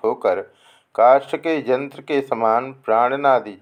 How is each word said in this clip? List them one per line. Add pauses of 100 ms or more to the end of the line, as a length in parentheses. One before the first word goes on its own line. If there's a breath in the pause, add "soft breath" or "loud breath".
होकर (540 soft breath)
काष्ठ
के
यंत्र
के
समान
प्राणनादि